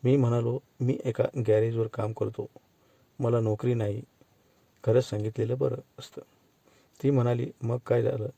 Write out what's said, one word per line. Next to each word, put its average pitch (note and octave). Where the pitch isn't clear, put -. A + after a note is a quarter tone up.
मी B2+
म्हणालो, A#2+
"मी B2+
एका -
गॅरेजवर A2+
काम A2
करतो, G#2+
मला A#2
नोकरी A2
नाही, G#2+
खरंच A#2+
सांगितलेलं A2
बरं C3+
असतं." -
ती C3+
म्हणाली, A#2+
"मग A#2
काय A#2+
झालं G#2+